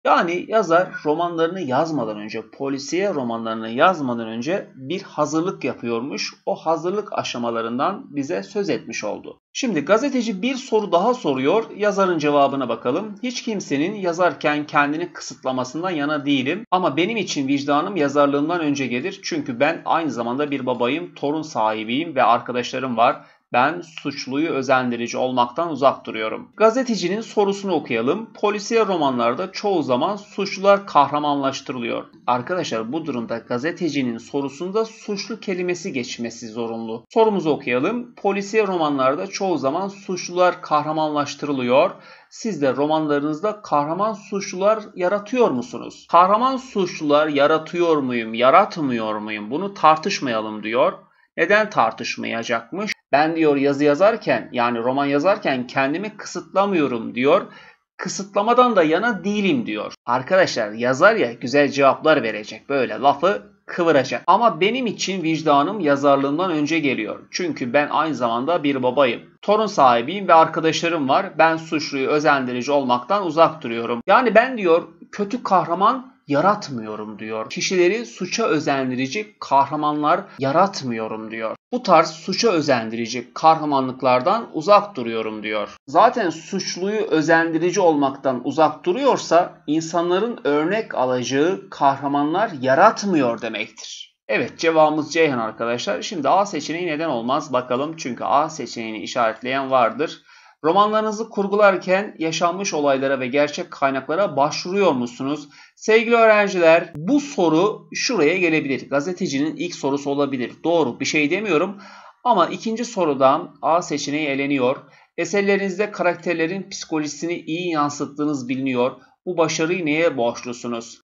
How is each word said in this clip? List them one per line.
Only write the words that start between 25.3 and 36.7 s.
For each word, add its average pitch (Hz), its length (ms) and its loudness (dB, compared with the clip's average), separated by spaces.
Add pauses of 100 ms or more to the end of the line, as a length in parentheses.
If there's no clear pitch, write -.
uzak 139 360 2
duruyorum." 110 520 -6
Gazetecinin 214 640 2
sorusunu 196 520 0
okuyalım. 139 600 -2
"Polisiye 208 520 0
romanlarda 139 640 0
çoğu 190 320 -2
zaman 135 320 0
suçlular 196 720 0
kahramanlaştırılıyor." 135 1200 0 (220)
Arkadaşlar 123 640 -2
bu 160 120 -4
durumda 117 320 -4
gazetecinin 135 800 -2
sorusunda 156 680 -4
suçlu 214 540 -8
kelimesi 180 540 -4
geçmesi 120 540 -8
zorunlu. 113 640 -8